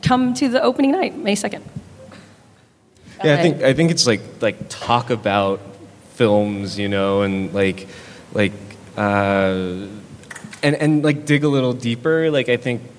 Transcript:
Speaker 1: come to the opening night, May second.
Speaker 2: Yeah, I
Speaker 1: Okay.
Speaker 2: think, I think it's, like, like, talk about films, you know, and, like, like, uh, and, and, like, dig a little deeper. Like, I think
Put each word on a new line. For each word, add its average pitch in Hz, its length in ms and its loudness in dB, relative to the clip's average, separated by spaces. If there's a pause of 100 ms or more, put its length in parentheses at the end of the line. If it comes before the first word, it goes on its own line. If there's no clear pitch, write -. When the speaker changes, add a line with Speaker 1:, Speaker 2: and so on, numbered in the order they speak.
Speaker 1:
come 254 320 2
to 262 160 0
the 247 140 2
opening 269 300 2
night, 320 220 -2
May 202 200 -2
second. 208 280 -6 (1600)
Speaker 2:
Yeah, 156 100 4
I - 20 6
Speaker 1:
Okay. 170 80 2
Speaker 2:
think, 170 200 2
I 131 120 4
think 165 160 2
it's, 160 160 2
like, 107 160 2 (180)
like, - 300 -4
talk 120 400 -2
about 101 500 0 (540)
films, 104 640 0
you 101 100 -2
know, 98 320 2
and, 95 320 -2
like, 95 340 0 (460)
like, 104 200 0 (440)
uh, 98 560 2 (1080)
and, 147 140 2
and, 151 280 2
like, 147 220 0
dig 147 180 2
a 151 40 4
little 131 260 2
deeper. 123 560 0
Like, 135 180 0
I 120 80 4
think 120 240 -4 (180)